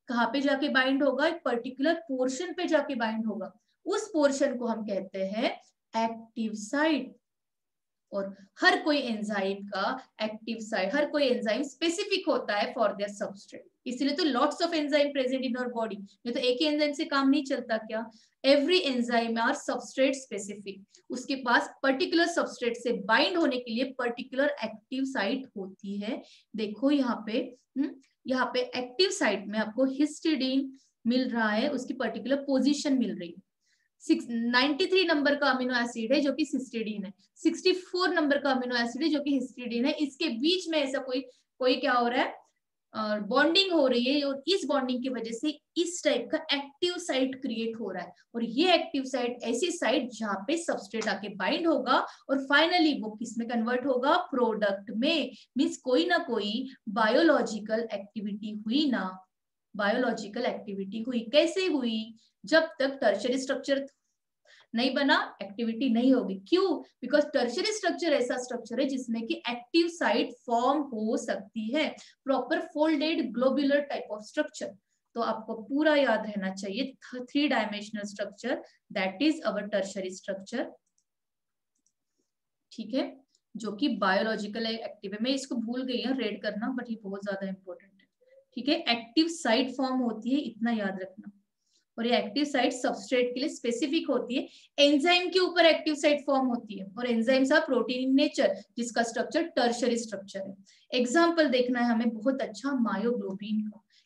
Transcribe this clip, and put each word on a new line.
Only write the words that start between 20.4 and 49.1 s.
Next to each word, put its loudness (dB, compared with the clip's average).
उसके -4
पास 2
particular 2
substrate -2
से -2
bind 2
होने 2
के -8
लिए 0
पर्टिकुलर -2
active -6
site -2
होती -8
है। -6
देखो 0
यहाँ 2
पे, -4
हम्म, -2
यहाँ 2
पे 0
एक्टिव 0
site 0
में -2
आपको 2
histidine 0
मिल 2
रहा 2
है, 2
उसकी -4
particular -2
position 2
मिल -2
रही -8
है। -20
सिक्स, 0
नाइंटी 2
थ्री 4
number 2
का 0
amino 0
acid -2
है 4
जो 2
कि -2
cysteine -4
है, -12
सिक्सटी 2
फ़ोर -2
number 2
का 0
amino 0
acid -2
है 2
जो 2
कि 0
cysteine -2
है। 2
इसके -2
बीच 0
में 0
ऐसा -2
कोई, -4
कोई 4
क्या 0
हो 4
रहा 2
है? -2
अ, -2
bonding 4
हो 4
रही 2
है 2
और -4
इस 0
bonding -2
की -4
वजह -6
से -4
इस -2
type 2
का 2
active -4
site -2
create -4
हो -6
रहा -8
है। -14
और -4
ये 4
active -2
site -4